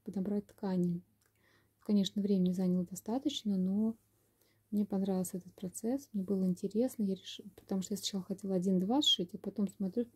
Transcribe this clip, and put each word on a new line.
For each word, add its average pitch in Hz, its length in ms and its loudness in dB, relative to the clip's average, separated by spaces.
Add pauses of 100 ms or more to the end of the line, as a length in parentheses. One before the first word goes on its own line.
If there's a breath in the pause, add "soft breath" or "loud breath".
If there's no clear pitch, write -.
подобрать 202 440 -2
ткани. 180 540 0 (800 soft breath)
Конечно, 202 400 2
времени 185 320 4
заняло 180 320 2
достаточно, 214 720 -2
но 202 380 2 (760 soft breath)
мне 208 140 2
понравился 190 520 0
этот 180 180 -12
процесс, 233 580 -4
мне 196 100 -2
было 190 220 0
интересно, 208 580 0
я 190 120 0
реш-, - 260 -14 (140)
потому 190 260 -4
что 185 140 -6
я - 20 -4
сначала 190 260 -6
хотела 190 320 -4
один-два 190 460 4
сшить, - 320 2
а 196 60 -12
потом 202 280 -2
смотрю, 196 380 -2 (100)